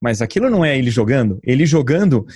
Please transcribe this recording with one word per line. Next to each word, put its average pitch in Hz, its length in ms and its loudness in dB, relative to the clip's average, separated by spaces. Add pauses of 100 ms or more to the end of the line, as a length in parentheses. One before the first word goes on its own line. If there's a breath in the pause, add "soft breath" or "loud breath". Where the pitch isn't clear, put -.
Mas 113 200 -4
aquilo 202 280 -2
não 196 140 0
é 143 140 0
ele 123 120 0
jogando. 110 540 0
Ele 135 220 0
jogando 147 600 0 (100)